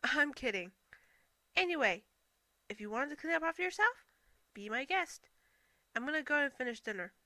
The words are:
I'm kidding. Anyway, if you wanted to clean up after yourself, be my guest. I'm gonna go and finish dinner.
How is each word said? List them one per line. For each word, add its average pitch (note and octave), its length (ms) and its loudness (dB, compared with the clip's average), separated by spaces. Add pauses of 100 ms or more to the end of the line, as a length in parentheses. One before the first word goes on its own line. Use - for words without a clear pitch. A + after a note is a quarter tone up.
I'm D4 300 2
kidding. G3 380 -4 (840)
Anyway, D#4 480 2 (640)
if G#3 100 -10
you G#3 100 -8
wanted B3 200 -2
to D4 60 -8
clean D#4 180 -4
up D#4+ 100 2
after E4 200 0
yourself, G#4 420 0 (480)
be G#3 160 -10
my A#3+ 160 -2
guest. F4+ 440 -2 (680)
I'm A#3 100 -4
gonna D4+ 180 0
go D4+ 120 0
and C#4+ 180 4
finish A#3+ 280 -6
dinner. G3 320 -6 (120)